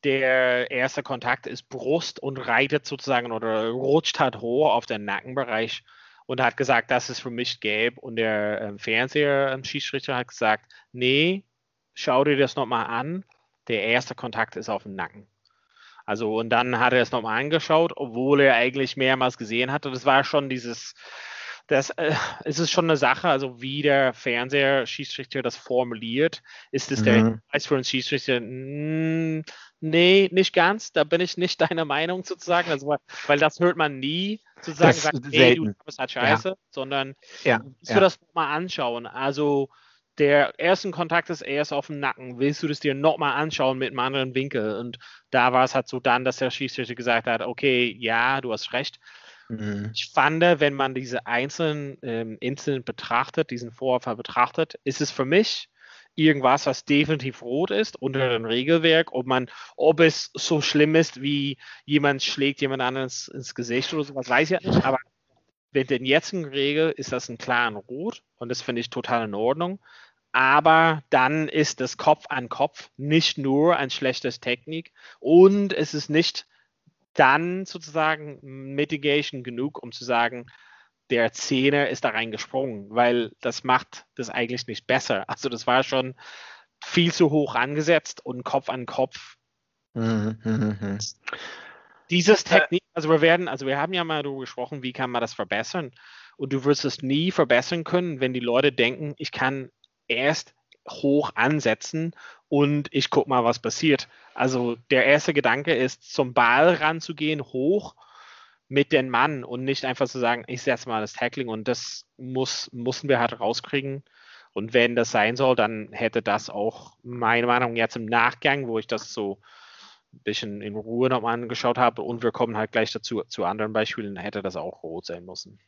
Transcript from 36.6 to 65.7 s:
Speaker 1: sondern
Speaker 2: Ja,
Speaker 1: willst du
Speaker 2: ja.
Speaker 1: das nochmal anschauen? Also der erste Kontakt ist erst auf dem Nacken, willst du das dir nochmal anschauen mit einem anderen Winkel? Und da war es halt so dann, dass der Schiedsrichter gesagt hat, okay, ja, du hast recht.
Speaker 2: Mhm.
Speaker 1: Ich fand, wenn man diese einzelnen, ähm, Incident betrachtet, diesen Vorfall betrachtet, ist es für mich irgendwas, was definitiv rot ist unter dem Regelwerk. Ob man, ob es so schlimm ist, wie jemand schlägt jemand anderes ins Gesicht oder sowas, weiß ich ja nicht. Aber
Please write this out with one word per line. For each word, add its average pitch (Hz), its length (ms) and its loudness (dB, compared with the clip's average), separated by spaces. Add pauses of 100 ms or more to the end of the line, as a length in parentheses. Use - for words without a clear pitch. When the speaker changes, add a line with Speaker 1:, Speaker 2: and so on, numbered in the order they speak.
Speaker 1:
sondern 135 460 -6 (280)
Speaker 2:
Ja, 117 180 2
Speaker 1:
willst - 280 -18
du - 60 -2
Speaker 2:
ja. 202 40 8
Speaker 1:
das 190 220 6
nochmal 151 340 -4
anschauen? 127 500 -4
Also 139 600 0 (500)
der 143 400 4
erste 180 320 0
Kontakt 165 400 -2
ist 156 120 -8
erst 147 300 -4
auf 143 140 -4
dem 143 140 -10
Nacken, 127 400 -6
willst 143 220 0
du 165 60 -4
das 147 120 -4
dir 139 140 0
nochmal 143 460 2
anschauen 143 380 0
mit 131 120 -4
einem 131 100 -6
anderen 131 340 -2
Winkel? 123 420 -2
Und 120 220 -8 (320)
da 127 220 2
war 127 120 4
es 131 120 -2
halt 123 100 0
so 127 140 -8
dann, 123 240 2
dass 127 140 -2
der 131 120 -2
Schiedsrichter 123 460 -8
gesagt 117 320 0
hat, 113 140 -2
okay, 123 560 0
ja, 120 420 0
du 123 120 -6
hast - 200 -8
recht. - 260 -6 (500)
Speaker 2:
Mhm. 104 460 -6
Speaker 1:
Ich - 180 -8
fand, 160 300 2
wenn 151 320 4
man 135 200 -2
diese 131 320 -6
einzelnen, 143 760 -4
ähm, 113 380 -6
Incident 135 440 -4
betrachtet, - 680 -2
diesen 120 180 -8
Vorfall 123 460 -2
betrachtet, 123 640 0
ist - 180 -4
es 143 120 -2
für 135 120 -2
mich 185 440 0 (480)
irgendwas, 143 500 4
was 127 180 -2
definitiv 143 580 0
rot 135 280 -4
ist 214 320 -2
unter 131 260 -2
dem 113 160 -2
Regelwerk. 160 680 2
Ob 123 140 -4
man, 127 220 0 (280)
ob 156 240 4
es 160 340 4
so 147 260 0
schlimm 151 360 4
ist, 156 260 2
wie 139 360 -2 (260)
jemand 143 400 2
schlägt 139 360 -2
jemand 135 220 -2
anderes 131 460 -4
ins - 260 -14
Gesicht 120 400 -4
oder 156 80 -2
sowas, 135 260 -8
weiß 143 220 4
ich 180 100 0
ja - 80 -6
nicht. - 160 4
Aber 135 140 0 (720)